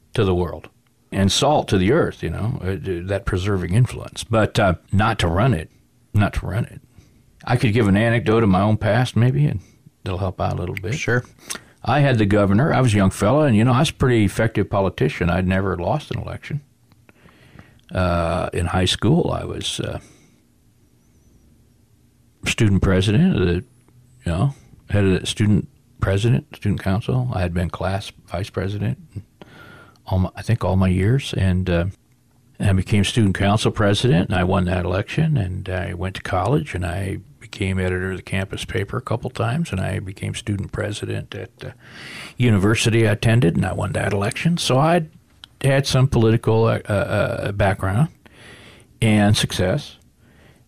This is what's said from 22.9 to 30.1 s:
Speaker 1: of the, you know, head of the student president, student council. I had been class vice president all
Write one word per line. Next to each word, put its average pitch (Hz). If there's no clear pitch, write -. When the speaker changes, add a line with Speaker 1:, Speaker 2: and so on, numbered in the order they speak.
Speaker 1:
of 92
the, 87
you 87
know, 113
head 101
of 92
the -
student 104
president, 107
student -
council. 123
I 90
had 87
been 87
class 95
vice 90
president 104
all 95